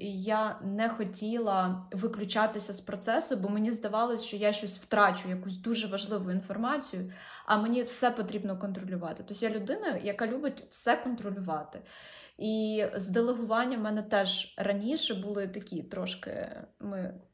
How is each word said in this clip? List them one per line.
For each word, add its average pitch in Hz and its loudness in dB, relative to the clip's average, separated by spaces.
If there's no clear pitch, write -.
я 202 0
не 208 0
хотіла 202 0
виключатися 208 0
з 190 -4
процесу, 226 0
бо 190 0
мені 214 2
здавалось, 220 0
що 208 -4
я 208 4
щось 208 -2
втрачу, 190 4
якусь 185 -4
дуже 220 0
важливу 196 -2
інформацію, 196 -2
а 214 6
мені 233 4
все 240 4
потрібно 202 -2
контролювати. 185 -4
Тобто 214 -2
я 214 2
людина, 247 -2
яка 202 0
любить 269 -2
все - 6
контролювати. 196 -4
І 214 2
з 190 -2
делегуванням 233 2
в - -2
мене 214 0
теж 202 2
раніше 202 0
були 196 -2
такі 185 -6
трошки, - -6
ми 185 -6